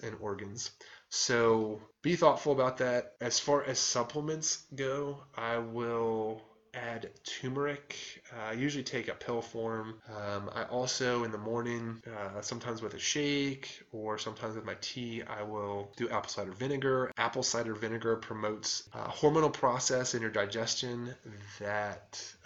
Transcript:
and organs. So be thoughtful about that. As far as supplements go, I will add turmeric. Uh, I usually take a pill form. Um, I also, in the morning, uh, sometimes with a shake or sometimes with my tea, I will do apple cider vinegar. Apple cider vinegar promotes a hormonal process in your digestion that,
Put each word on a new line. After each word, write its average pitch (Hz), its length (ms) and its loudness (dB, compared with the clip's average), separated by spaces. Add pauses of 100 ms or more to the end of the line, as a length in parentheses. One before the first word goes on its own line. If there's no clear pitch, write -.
and 107 160 -6
organs. 104 500 -6 (420)
So 113 680 6 (220)
be 170 120 4
thoughtful 151 360 6
about 127 260 4
that. 123 420 2
As 120 200 2
far 143 240 4
as 131 160 0
supplements 151 840 0 (120)
go, 139 480 -2 (120)
I 117 220 0
will 113 880 0 (320)
add 117 340 -6 (140)
turmeric. 143 720 -4 (360)
Uh, 110 180 -6
I - 20 -2
usually 135 320 0
take 120 240 -4
a 110 80 -4
pill 117 260 -2
form. 113 540 -4 (200)
Um, 101 380 -4
I 113 120 -2
also, 123 580 2
in 113 80 -2
the 107 80 -4
morning, 117 640 -2
uh, 104 360 -6
sometimes 117 420 -4
with 104 100 -4
a - 60 -8
shake 143 800 0 (100)
or 107 280 -4
sometimes 110 360 -6
with 110 100 -8
my 98 160 -4
tea, 117 420 -4
I 107 180 -6
will 101 560 -4
do 117 120 0
apple 104 200 -2
cider 98 220 -4
vinegar. 131 680 2
Apple 117 240 2
cider 117 320 0
vinegar 113 440 0
promotes 107 760 -4
a 113 160 -6
hormonal 151 420 6
process 127 640 2
in 117 80 2
your 113 80 0
digestion 113 880 0 (420)
that, 104 640 -4 (220)